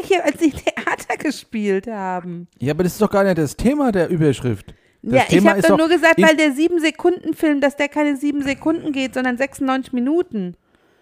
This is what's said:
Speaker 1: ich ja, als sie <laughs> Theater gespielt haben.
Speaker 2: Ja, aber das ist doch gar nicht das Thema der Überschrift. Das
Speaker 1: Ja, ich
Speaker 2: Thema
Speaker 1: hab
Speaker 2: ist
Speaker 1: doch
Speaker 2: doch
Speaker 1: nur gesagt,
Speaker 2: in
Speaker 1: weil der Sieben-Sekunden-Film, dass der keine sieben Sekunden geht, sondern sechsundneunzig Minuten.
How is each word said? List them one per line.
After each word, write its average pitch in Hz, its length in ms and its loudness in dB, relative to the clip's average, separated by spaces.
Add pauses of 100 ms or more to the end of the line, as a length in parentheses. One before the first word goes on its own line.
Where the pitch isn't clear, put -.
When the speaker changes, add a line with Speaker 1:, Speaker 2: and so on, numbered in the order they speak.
Speaker 1:
ich - 80 -8
ja, 359 140 2
als 277 160 -2
sie 320 100 4
<laughs> - 20 -14
Theater - 640 -6
gespielt 208 680 -4
haben. 180 600 -8 (120)
Speaker 2:
Ja, 143 160 -4
aber 165 100 -2
das 180 80 0
ist - 80 -8
doch 208 100 4
gar 196 140 2
nicht 185 140 2
das 147 180 -2
Thema 269 360 0
der 175 180 0
Überschrift. 135 640 -2 (260)
Das 220 140 -6
Speaker 1:
Ja, 262 80 6
ich - 60 -2
Speaker 2:
Thema 202 220 4
Speaker 1:
hab 330 80 2
Speaker 2:
ist 185 120 0
Speaker 1:
doch 302 80 4
Speaker 2:
doch - 0 -
Speaker 1:
nur 320 100 2
gesagt, 320 300 4
Speaker 2:
in 349 80 6
Speaker 1:
weil 311 100 6
der 302 160 2
Sieben-Sekunden-Film, 311 1080 0
dass 277 140 0
der 285 120 -2
keine 294 280 0
sieben 285 260 -2
Sekunden 302 500 -2
geht, 262 220 -4
sondern 254 240 -2
sechsundneunzig 262 560 -4
Minuten. 247 600 -2 (480)